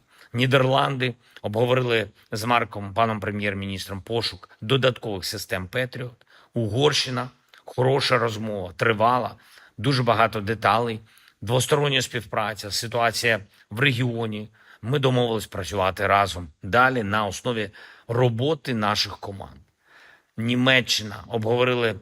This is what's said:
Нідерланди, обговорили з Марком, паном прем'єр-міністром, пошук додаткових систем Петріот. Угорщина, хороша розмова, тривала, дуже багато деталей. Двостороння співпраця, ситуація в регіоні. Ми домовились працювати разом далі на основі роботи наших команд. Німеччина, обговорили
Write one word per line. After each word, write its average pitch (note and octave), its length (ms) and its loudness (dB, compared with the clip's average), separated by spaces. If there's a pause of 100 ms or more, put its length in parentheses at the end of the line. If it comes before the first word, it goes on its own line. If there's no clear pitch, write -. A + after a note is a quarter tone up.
(340)
Нідерланди, C3 800 2 (260)
обговорили A#2+ 640 2 (240)
з G#2+ 120 -4
Марком, G#2+ 500 -2
паном A2 260 2
прем'єр-міністром, G2 800 -6
пошук - 480 -6 (120)
додаткових A#2 640 0
систем F#2+ 420 -6
Петріот. B2 580 -8 (280)
Угорщина, B2 760 0 (360)
хороша C3 520 0
розмова, G#2+ 580 -4
тривала, A2+ 600 2 (420)
дуже B2+ 260 0
багато A2+ 380 2
деталей. A2 580 0 (420)
Двостороння C3+ 600 2
співпраця, G#2+ 720 -6
ситуація A#2 680 0 (300)
в G#2 100 -8
регіоні. A#2 720 0 (320)
Ми C3 180 -2
домовились B2 480 2
працювати F#2+ 600 -2
разом F#2+ 400 2 (160)
далі B2 400 4
на G#2 220 0
основі G#2+ 440 -4 (380)
роботи B2 640 0
наших G#2 440 0
команд. - 400 -12 (800)
Німеччина, A#2+ 920 0
обговорили A#2+ 760 2